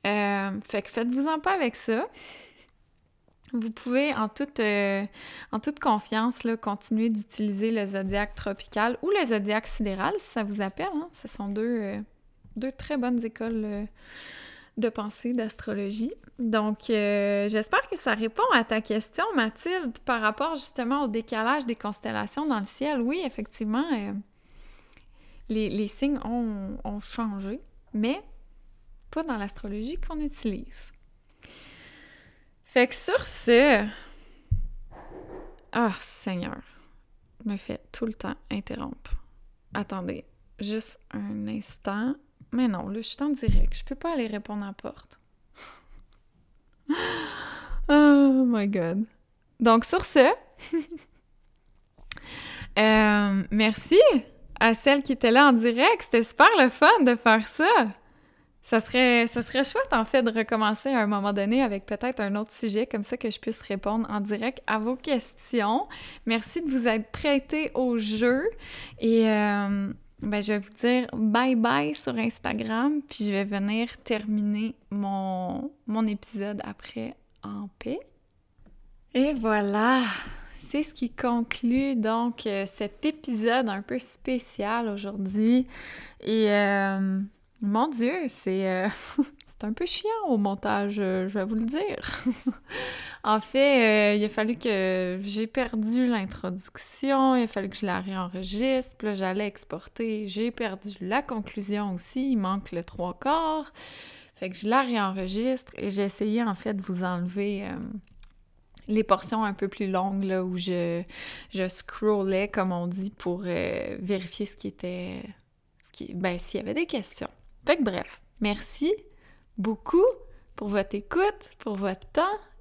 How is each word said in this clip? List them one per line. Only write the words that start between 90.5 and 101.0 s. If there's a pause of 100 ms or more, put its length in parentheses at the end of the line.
euh,
je
vais
vous
le
dire. (200)
<laughs> (720)
En
fait,
euh,
il
a
fallu
que
j'ai
perdu
l'introduction,
il
a
fallu
que
je
la
réenregistre,
puis
là,
j'allais
exporter,
j'ai
perdu